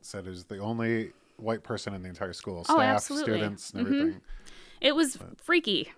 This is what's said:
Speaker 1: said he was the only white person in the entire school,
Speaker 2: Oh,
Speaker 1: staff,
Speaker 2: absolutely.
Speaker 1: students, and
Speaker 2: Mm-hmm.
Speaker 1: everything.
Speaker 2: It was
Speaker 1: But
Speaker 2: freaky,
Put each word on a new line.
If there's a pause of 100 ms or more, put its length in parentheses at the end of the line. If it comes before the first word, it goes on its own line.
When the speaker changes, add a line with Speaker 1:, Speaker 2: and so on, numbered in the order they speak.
Speaker 1:
said
he
was
the
only (240)
white
person
in
the
entire
school,
Speaker 2:
Oh, (120)
Speaker 1:
staff, (180)
Speaker 2:
absolutely.
Speaker 1:
students,
and
Speaker 2:
Mm-hmm.
Speaker 1:
everything. (600)
Speaker 2:
It
was
Speaker 1:
But
Speaker 2:
freaky,